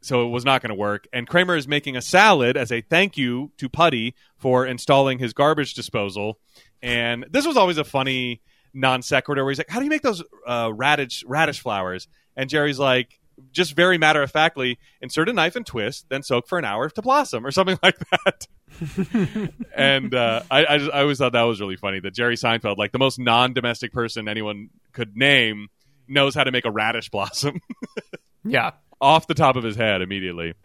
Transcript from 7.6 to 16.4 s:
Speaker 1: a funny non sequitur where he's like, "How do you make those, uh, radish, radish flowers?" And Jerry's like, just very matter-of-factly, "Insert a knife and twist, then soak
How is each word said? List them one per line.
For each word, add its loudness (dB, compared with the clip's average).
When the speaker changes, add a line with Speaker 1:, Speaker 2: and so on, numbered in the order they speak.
Speaker 1:
a -2
funny -2
non 0
sequitur 0
where -2
he's -4
like, -8
"How -4
do -2
you -2
make -2
those, -2
uh, -2
radish, -2
radish 0
flowers?" -4
And -6
Jerry's 0
like, 0
just -2
very 4
matter-of-factly, 2
"Insert 0
a -2
knife 0
and -8
twist, -6
then -4
soak 0